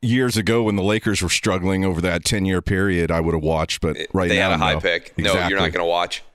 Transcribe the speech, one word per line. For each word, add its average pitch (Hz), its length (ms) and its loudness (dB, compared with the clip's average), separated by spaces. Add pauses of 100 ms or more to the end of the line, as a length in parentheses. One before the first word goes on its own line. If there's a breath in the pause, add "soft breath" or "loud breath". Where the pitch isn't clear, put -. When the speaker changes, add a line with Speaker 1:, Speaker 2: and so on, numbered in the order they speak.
Speaker 1:
Years 123 340 2
ago 113 280 2
when 107 120 2
the 98 80 0
Lakers 104 380 0
were 90 80 0
struggling 95 560 0
over 87 160 0
that 85 240 -2
ten-year 95 360 0
period, 92 500 0
I 82 100 0
would 82 120 0
have 80 100 -2
watched, 80 360 -2
but 80 160 -2 (180)
right 92 140 2
Speaker 2:
They 101 120 2
Speaker 1:
now, 95 100 2
Speaker 2:
had 92 100 0
a 82 40 0
high 92 100 2
Speaker 1:
no. 80 80 -2
Speaker 2:
pick. 85 360 -2
No, 101 140 0
Speaker 1:
Exactly. 92 200 0
Speaker 2:
you're 98 80 0
not 90 120 0
gonna 85 140 -2
watch? 87 360 -2 (140)